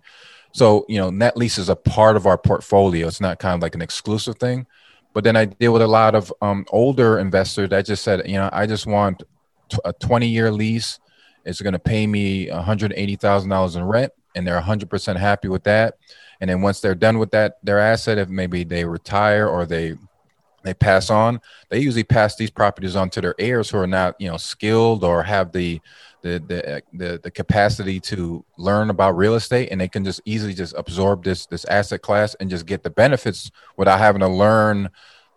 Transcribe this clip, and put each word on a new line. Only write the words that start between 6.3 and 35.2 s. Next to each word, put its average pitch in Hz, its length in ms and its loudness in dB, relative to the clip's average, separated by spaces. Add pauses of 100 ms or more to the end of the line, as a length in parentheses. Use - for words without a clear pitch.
um, 98 280 -2
older 117 500 2
investors 95 520 -2
that 98 140 0
just 104 200 -4
said, 95 200 0
you 95 100 -6
know, 98 180 -2
"I 101 120 -2
just 107 220 -6
want 101 340 0 (480)
t-, - 160 -6
a 87 80 -4
twenty-year 113 580 0
lease. 110 480 -4 (460)
It's 90 160 -10
gonna 95 180 -4
pay 107 280 0
me 98 420 -2
a 85 120 -8
hundred 101 340 -2
eighty 101 200 -4
thousand 101 340 0
dollars 95 260 0
in 87 80 -4
rent," 117 280 0 (240)
and 90 100 -4
they're 87 120 -2
a 82 40 -2
hundred 101 280 -4
percent 95 300 -4
happy 101 280 0
with 92 160 -4
that. 110 340 2 (440)
And 92 80 -4
then 92 120 0
once 98 200 0
they're 95 140 0
done 110 240 2
with 110 120 -2
that, 107 320 0
their 101 160 2
asset, 110 380 2
if 98 100 -2
maybe 90 360 -4
they 85 220 -4
retire 104 640 0
or 87 180 -2
they, 82 300 -4 (680)
they 95 100 -6
pass 95 360 2
on, 113 320 2 (280)
they 107 100 -2
usually 120 240 0
pass 107 320 2
these 110 140 -6
properties 95 460 -2
on 95 160 0
to 98 100 -6
their 87 180 -4
heirs 117 300 -2
who 104 80 -4
are 92 100 0
not, 92 320 -2
you 98 100 -8
know, 82 80 -8
skilled 113 640 0
or 85 200 0
have 95 280 -2
the, 87 280 -4 (420)
the, 87 260 -6
the, 82 340 -8 (120)
the, 87 300 -8
the 87 80 -14
capacity 101 680 0
to 85 440 -8 (140)
learn 101 320 0
about 95 260 2
real 107 200 2
estate, 123 360 -2
and 95 80 -6
they 92 80 -2
can 98 160 -6
just 92 220 -6
easily 107 280 -6
just 87 240 -8
absorb 92 460 -2
this, 95 220 -4
this - 200 -12
asset 101 360 -2
class 104 340 0
and 98 140 -8
just 85 160 -6
get 95 180 -6
the - 60 -6
benefits 120 640 0 (260)
without 95 220 6
having 104 220 4
to 95 60 2
learn 104 600 2 (480)